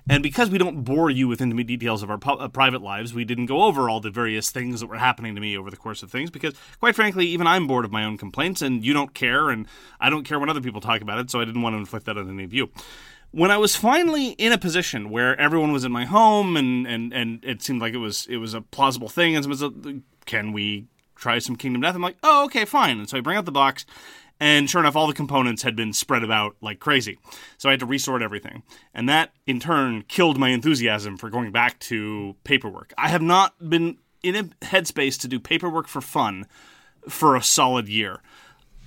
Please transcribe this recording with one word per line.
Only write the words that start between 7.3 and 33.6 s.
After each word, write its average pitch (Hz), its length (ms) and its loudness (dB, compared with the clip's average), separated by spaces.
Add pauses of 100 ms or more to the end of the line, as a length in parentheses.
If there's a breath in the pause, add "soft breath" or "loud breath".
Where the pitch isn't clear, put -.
I'm 175 200 4
bored 123 180 2
of 101 80 -8
my 107 100 -2
own 107 140 -4
complaints, 143 440 -4
and 127 220 -2
you 127 80 2
don't 143 220 0
care, 135 360 2
and 110 160 -4 (360 loud breath)
I 127 80 0
don't 147 160 -4
care 147 140 -4
when 143 100 -2
other 156 100 -4
people 113 220 -8
talk 113 180 -2
about 107 200 -6
it, 123 120 -8
so 123 80 -2
I 117 60 -2
didn't 113 160 -4
want 117 140 -2
to - 20 -4
inflict 104 300 -10
that 107 100 -6
on 95 120 -8
any 95 140 -10
of 92 100 -12
you. 123 160 -12 (640 loud breath)
When 170 180 2
I 202 80 4
was 208 200 2
finally 294 540 2
in 226 200 2
a 226 60 4
position 165 520 -4
where 123 300 2
everyone 151 320 4
was 135 140 0
in 127 80 -2
my 120 100 -2
home 208 540 6
and, 127 280 2
and, 117 280 -4
and 117 320 -4
it 123 160 -6
seemed 127 180 -4
like 113 140 -2
it 123 60 -6
was, 107 300 -6
it 123 80 -4
was 113 160 -6
a 113 60 -8
plausible 123 480 0
thing, 165 300 2
and 147 80 0
someone 143 120 -4
said, 139 460 -8 (220)
"Can 107 260 -4
we 104 360 -4 (280)
try 120 240 0
some 120 160 -6
Kingdom 123 260 -4
Death?" 175 140 0
I'm 180 60 -6
like, 180 220 -4
"Oh, 294 220 6
okay, 262 200 -2
fine." 202 340 2
And 104 100 -10
so 135 80 -6
I 127 40 -2
bring 160 160 -2
out 214 60 -2
the 170 80 -6
box, 135 340 2 (540 loud breath)
and 147 300 4
sure 175 100 2
enough, 147 160 4
all 156 120 4
the 147 60 0
components 135 500 0
had 120 120 -2
been 110 160 -2
spread 120 320 -2
about 107 380 0
like 107 180 -10
crazy. 123 400 0 (380 loud breath)
So - 100 -2
I 135 60 6
had 131 80 2
to 131 40 -4
resort 131 360 -2
everything. 107 420 -8 (300 soft breath)
And 120 160 -2
that, 156 240 2 (120)
in 127 140 -2
turn, 131 480 0
killed 165 300 4
my 131 120 2
enthusiasm 117 680 0
for 117 120 -12
going 113 220 -4
back 120 280 2
to 107 640 -6
paperwork. 113 520 -2
I 151 120 0
have 170 120 2
not 175 480 2